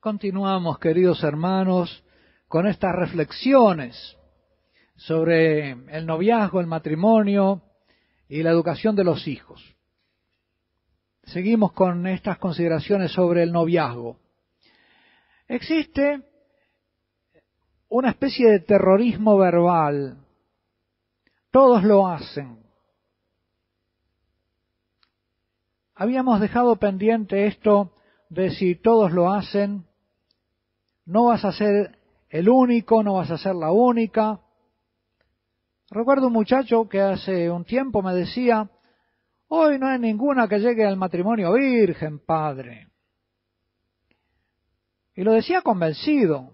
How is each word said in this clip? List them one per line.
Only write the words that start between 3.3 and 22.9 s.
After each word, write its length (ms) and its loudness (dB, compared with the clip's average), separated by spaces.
sobre 760 0
el 340 -14
noviazgo, 540 0
el 60 -4
matrimonio 960 0
y 160 -8
la 60 0
educación 480 0
de 80 0
los 240 -2
hijos. 480 -16
Seguimos 480 0
con 340 -2
estas 320 -6
consideraciones 760 -2
sobre 300 2
el 100 -2
noviazgo. 640 -2
Existe 760 -4
una 180 0
especie 400 0
de 120 6
terrorismo 760 2
verbal. 880 0
Todos 340 6
lo 240 4
hacen. 520 -12